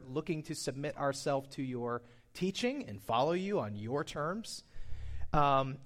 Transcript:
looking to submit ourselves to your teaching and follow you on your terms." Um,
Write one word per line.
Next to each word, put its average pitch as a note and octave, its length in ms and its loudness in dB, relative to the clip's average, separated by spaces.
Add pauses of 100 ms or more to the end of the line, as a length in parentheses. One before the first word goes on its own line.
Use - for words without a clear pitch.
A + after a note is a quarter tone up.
looking D#3 340 -2
to D3+ 120 -6
submit C#3+ 420 -4
ourselves C#3 580 0
to C#3 80 -2
your A#2+ 380 -2 (320)
teaching A#3+ 560 0
and G2+ 120 -8
follow C3 320 4
you F#3+ 260 0
on G#2+ 160 -2
your A#2 280 -2
terms." D#3+ 600 -6 (680)
Um, C3+ 540 6